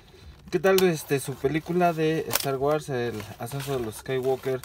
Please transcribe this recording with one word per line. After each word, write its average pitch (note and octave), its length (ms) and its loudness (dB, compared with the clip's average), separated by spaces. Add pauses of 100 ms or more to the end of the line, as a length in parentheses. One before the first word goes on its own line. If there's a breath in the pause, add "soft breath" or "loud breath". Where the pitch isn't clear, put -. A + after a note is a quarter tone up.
(500 loud breath)
¿qué F3+ 100 0
tal, F#3+ 240 6
este, D#3 360 2
su C3 160 -8
película E3+ 580 2
de D#3+ 340 0
Star C3+ 300 0
Wars, D3 320 0
el A#2+ 260 -2 (240)
ascenso C3+ 380 -6
de A#2+ 80 -2
los G#2+ 120 -8
Skywalker? C3 680 -2